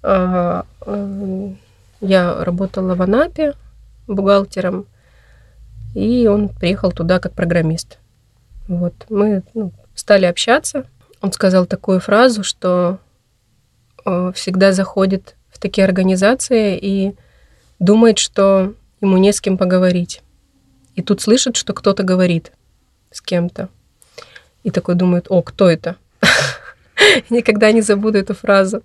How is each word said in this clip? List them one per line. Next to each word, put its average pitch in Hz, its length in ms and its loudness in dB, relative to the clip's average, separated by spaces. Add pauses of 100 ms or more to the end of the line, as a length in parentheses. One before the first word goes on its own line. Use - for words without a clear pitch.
А, 180 600 0 (200)
э, 196 640 -8 (520)
я 185 420 0
работала 185 520 -4
в 180 60 -4
Анапе 285 520 0 (540)
бухгалтером, 196 760 -2 (1080)
и 226 340 0
он 202 220 2
приехал 180 420 -2
туда 180 280 0
как - 140 -8
программист. 170 640 -2 (720)
Вот. 175 260 -4 (160)
Мы, 208 340 0 (100)
ну, 208 180 -6 (240)
стали 196 300 0
общаться. 262 600 -2 (360)
Он 190 100 -4
сказал 185 340 2
такую 185 340 -2
фразу, 220 440 2
что, 180 540 -2 (1080)
э, 180 280 -4
всегда 190 380 2
заходит 190 640 -2 (160)
в - 80 -20
такие 190 260 0
организации 196 960 0
и 196 340 -2 (640)
думает, 214 400 4
что 196 540 2 (280)
ему 190 160 4
не 202 160 4
с - 80 -4
кем 190 160 -2
поговорить. 180 640 0 (720)
И 185 60 -6
тут 196 200 -2
слышит, 233 340 2
что - 180 -6
кто-то 196 300 0
говорит 180 480 0 (600)
с - 100 -20
кем-то. 175 480 -4 (920)
И 208 80 -4
такой 180 240 -2
думает: 180 340 0
"О, 175 120 2
кто - 280 2
это?" 170 260 -2 (260)
<laughs> - 1080 0
Никогда 220 420 2
не 226 100 4
забуду 208 360 0
эту 190 160 -2
фразу. 196 520 0